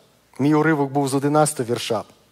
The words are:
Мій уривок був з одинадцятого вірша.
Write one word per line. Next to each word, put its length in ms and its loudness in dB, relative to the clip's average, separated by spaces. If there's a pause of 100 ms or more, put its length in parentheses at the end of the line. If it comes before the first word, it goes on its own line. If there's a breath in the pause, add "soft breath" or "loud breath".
(400)
Мій 140 2
уривок 380 2
був 160 0
з 60 -4
одинадцятого 560 0
вірша. 340 -4 (280)